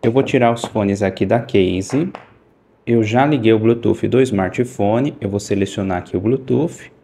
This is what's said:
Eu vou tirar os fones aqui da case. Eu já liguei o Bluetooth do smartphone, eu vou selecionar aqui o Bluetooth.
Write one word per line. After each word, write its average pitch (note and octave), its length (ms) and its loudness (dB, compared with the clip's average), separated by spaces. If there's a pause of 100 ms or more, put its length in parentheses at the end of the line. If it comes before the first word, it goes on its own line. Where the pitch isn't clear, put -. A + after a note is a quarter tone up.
Eu A#2 100 2
vou C3 120 2
tirar B2 280 2
os A#2 140 -4
fones G2+ 380 0
aqui F#2+ 240 -2
da A2 120 2
case. G2+ 720 0 (760)
Eu A#2 160 4
já A2+ 200 2
liguei B2+ 300 2
o G#2+ 60 4
Bluetooth A2+ 480 0
do A2+ 120 2
smartphone, A#2 1000 0
eu G#2+ 80 -4
vou G2+ 100 -2
selecionar G2 600 -4
aqui - 180 -6
o - 20 0
Bluetooth. B2 720 -4 (120)